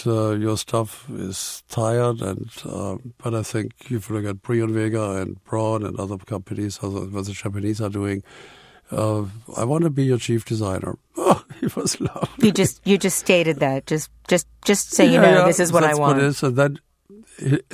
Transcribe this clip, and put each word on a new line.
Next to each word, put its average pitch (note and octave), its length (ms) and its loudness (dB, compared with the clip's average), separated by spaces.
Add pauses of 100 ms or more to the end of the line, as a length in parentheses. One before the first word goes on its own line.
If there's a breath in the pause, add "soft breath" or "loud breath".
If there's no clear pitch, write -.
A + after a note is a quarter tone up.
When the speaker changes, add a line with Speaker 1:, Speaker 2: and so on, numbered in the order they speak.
Speaker 1:
uh, A2 280 0
"Your G#2+ 240 0
stuff - 520 -4
is G2 600 -10
tired, A#2 520 0
and, G#2+ 300 -6 (140)
uh, G2 320 -8 (200)
but A#2 160 -6
I A2 80 -2
think A2 320 -6 (160)
if A2 220 -6
you A2 40 -2
look G#2 100 -4
at G2 180 -8
Brion A2+ 320 0
Vega A2 380 -2
and F#2+ 300 -6
Braun A2 400 -2
and F#2+ 160 -6
other G2 200 -6
companies, G2+ 640 -8
other, G2 240 -6
what G2 180 -6
the G2+ 60 -8
Japanese G2+ 500 -4
are G#2 80 -4
doing, G2+ 320 -4 (720 loud breath)
uh, G#2+ 320 0 (320)
I - 80 -2
want D3+ 200 2
to E3 60 2
be C3+ 140 0
your B2+ 140 2
chief A#2 280 -2
designer." G2+ 580 -4
<laughs> - 40 -20 (100)
Oh, - 260 2 (160)
he - 160 -4
was - 260 -4
laughing. - 440 -2
Speaker 2:
You G#3 60 6
just, - 340 0
you G3 120 4
just F#3+ 220 -2
stated E3 400 2
that, C3+ 260 0
just, D#3 240 -4 (180)
just, F3+ 200 2 (180)
just - 260 2
so - 120 4
you A#3+ 100 8
Speaker 1:
Yeah, - 80 6
Speaker 2:
know, F#3 180 8
Speaker 1:
yeah, F3+ 60 6
Speaker 2:
"This F3 140 4
is E3+ 120 2
what E3 120 6
I D#3 40 6
Speaker 1:
that's D3+ 120 2
Speaker 2:
want." C#3+ 180 4
Speaker 1:
what C#3 60 4
it C#3+ 60 4
is. C#3+ 140 -2
And C3 120 2
then C#3+ 240 2 (580)
he, C3+ 220 0 (140)